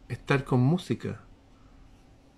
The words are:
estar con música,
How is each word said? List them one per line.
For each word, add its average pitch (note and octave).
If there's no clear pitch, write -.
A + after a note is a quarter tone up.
estar C3+
con B2+
música, B2+